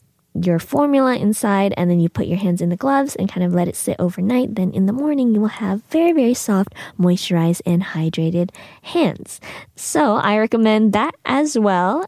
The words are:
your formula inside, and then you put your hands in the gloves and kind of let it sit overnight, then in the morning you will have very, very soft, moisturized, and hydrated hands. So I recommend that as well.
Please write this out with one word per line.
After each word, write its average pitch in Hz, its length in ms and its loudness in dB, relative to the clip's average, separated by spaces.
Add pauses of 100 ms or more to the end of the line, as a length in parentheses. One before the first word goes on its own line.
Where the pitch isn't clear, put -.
(400)
your 175 180 2
formula 277 580 2
inside, 202 600 0
and 175 140 0
then 175 100 4
you 165 80 2
put - 180 -4
your 175 120 -2
hands 180 220 0
in 175 80 0
the 185 80 -2
gloves 277 400 0
and 196 120 -2
kind 180 160 -2
of 180 80 0
let 175 140 2
it - 80 -6
sit - 240 -4
overnight, 202 560 0
then 185 180 -2
in 190 140 0
the 202 60 0
morning 269 420 0
you 208 60 2
will 214 80 2
have 202 360 -4
very, 330 280 2
very 254 220 2
soft, 202 400 -2 (260)
moisturized, 175 640 2
and 175 160 2
hydrated 165 680 -2 (320)
hands. - 580 -4 (340)
So 294 420 0
I 208 220 0
recommend 220 540 2
that 226 220 0 (100)
as 285 340 0
well. 202 500 0